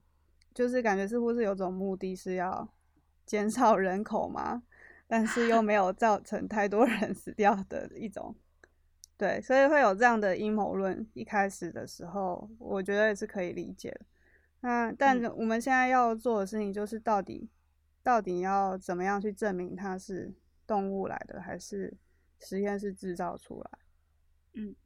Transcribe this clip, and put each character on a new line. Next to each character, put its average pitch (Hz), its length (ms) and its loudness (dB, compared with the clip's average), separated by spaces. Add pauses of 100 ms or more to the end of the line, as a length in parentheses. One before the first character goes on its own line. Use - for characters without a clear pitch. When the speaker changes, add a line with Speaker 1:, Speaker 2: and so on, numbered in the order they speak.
(540)
Speaker 1:
就 247 160 0
是 247 120 0
感 214 160 2
觉 196 100 0
似 233 120 0
乎 233 140 2
是 240 100 0
有 196 100 2
种 190 200 -2
目 190 220 -2
的 185 200 -6
是 185 200 -6
要 185 320 -4 (580)
减 208 240 0
少 226 260 6
人 185 280 0
口 208 260 -2
嘛， 143 340 -4 (440)
但 226 200 2
是 233 200 0
又 226 140 6
没 214 120 2
有 190 200 4
造 214 280 4
成 190 260 -6
太 208 200 0
多 202 180 6
人 220 280 0
死 - 200 -12
掉 208 220 4 (120)
的 - 300 -8
一 226 100 -10
种。 - 320 -12
Speaker 2:
<laughs> - 760 -20
Speaker 1:
对， - 260 0
所 262 140 2
以 269 120 8
会 302 120 6
有 220 160 6
这 208 80 2
样 233 160 6
的 196 160 2
阴 214 180 -2
谋 196 220 0
论， 190 380 -2
一 233 100 -10
开 202 260 0
始 175 220 -10
的 113 160 -8
时 - 180 -14
候， 185 440 -6 (100)
我 202 240 -4
觉 202 120 -2
得 214 120 4
也 208 80 2
是 214 100 -8
可 208 180 -6
以 180 100 -6
理 165 180 -8
解 - 200 -12
的。 - 140 -14 (560)
那， 240 300 0
但 262 320 2 (120)
我 - 80 -4
们 226 180 0
现 262 100 0
在 254 160 4
要 247 260 4
做 226 260 0
的 190 80 -2
事 214 100 -6
情 208 160 -2
就 208 120 -4
是 220 140 -8
到 214 220 0
底， - 280 -10
Speaker 2:
嗯。 - 0 - (540)
Speaker 1:
到 240 180 4
底 180 200 -2
要 190 360 0
怎 190 200 -6
么 180 80 -2
样 202 160 0
去 208 100 -4
证 202 240 -2
明 180 220 -6
它 185 200 -6
是 190 360 -10 (340)
动 196 240 0
物 196 160 -4
来 - 180 -6
的， - 140 -14
还 190 180 -10
是 196 380 -10 (420)
实 - 220 -8
验 202 180 -2
室 202 160 -6
制 190 220 -8
造 175 220 -6
出 - 240 -16
来？ - 180 -18 (760)
Speaker 2:
嗯。 208 200 -10 (100)